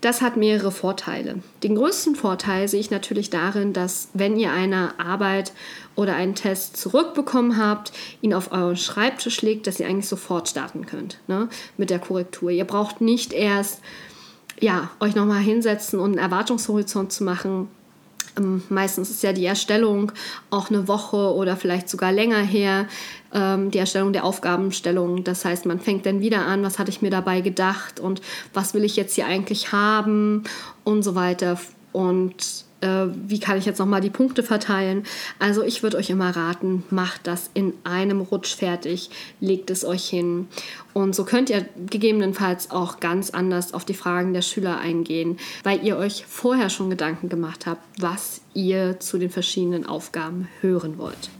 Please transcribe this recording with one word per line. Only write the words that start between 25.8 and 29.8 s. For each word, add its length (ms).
fängt 260
dann 140
wieder 260
an, 160
was 160
hatte 120
ich 120
mir 80
dabei 300
gedacht 600
und 200
was 200
will 100
ich 120
jetzt 180
hier 120
eigentlich 460
haben 720